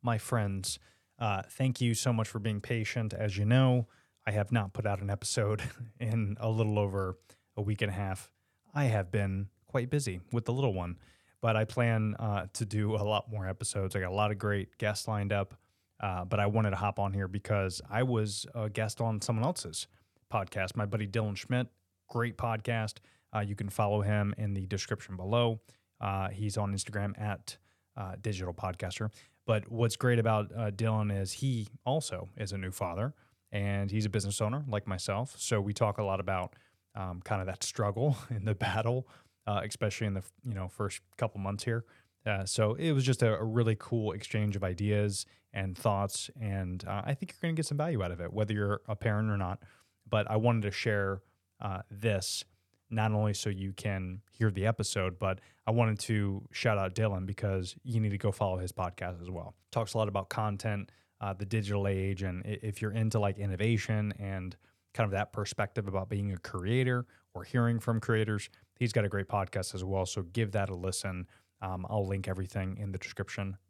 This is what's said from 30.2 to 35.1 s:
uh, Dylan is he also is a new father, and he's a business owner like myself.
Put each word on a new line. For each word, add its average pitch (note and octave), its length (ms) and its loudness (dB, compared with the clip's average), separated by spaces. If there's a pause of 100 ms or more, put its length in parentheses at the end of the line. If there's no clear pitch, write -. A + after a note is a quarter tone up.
uh, G#2+ 160 -2
Dylan G#2+ 440 2
is G2 180 -2
he A#2+ 340 -2 (180)
also B2 520 -2
is G2 160 -6
a G2 40 -4
new F#2 140 -4
father, F#2+ 420 -2 (380)
and G2+ 400 0
he's G#2+ 140 2
a G#2+ 40 0
business G2 320 0
owner A#2+ 260 0
like G#2 200 -2
myself. G2+ 500 -2